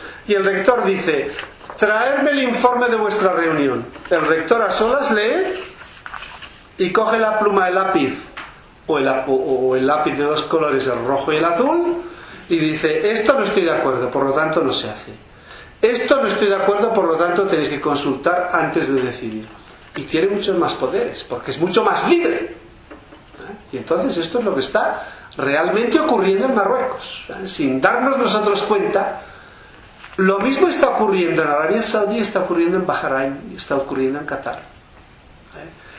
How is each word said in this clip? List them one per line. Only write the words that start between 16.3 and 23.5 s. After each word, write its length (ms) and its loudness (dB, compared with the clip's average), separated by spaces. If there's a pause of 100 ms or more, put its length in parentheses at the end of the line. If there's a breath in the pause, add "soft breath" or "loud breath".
de 80 4
acuerdo, 380 2
por 120 2
lo 100 2
tanto 320 2
tenéis 220 2
que 120 -4
consultar 720 0
antes 400 0
de 80 2
decidir". 460 -6 (480 loud breath)
Y 80 -8
tiene 240 0
muchos 300 0
más 180 0
poderes, 480 -2
porque 280 -8
es 80 -4
mucho 240 2
más 240 0
libre. 300 2
¿Eh? 1160 -14 (180)